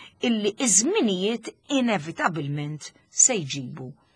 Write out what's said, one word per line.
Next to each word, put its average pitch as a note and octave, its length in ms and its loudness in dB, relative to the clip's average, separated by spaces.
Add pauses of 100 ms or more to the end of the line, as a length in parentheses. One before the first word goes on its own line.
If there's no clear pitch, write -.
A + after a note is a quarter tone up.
(180)
illi G#3+ 360 0
iż-żminijiet A#3 960 2 (180)
inevitabilment D#3+ 1200 -2 (180)
se - 300 4
jġibu C3 480 -8 (280)